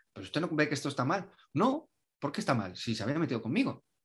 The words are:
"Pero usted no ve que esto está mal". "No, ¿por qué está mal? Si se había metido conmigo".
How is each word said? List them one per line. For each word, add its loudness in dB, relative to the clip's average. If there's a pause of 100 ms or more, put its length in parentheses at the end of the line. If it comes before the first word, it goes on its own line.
(120)
"Pero -10
usted -2
no 2
ve 4
que -2
esto -2
está 0
mal". 0 (240)
"No, 2 (300)
¿por -2
qué -4
está 2
mal? -2
Si -4
se -4
había 0
metido 0
conmigo". -2 (200)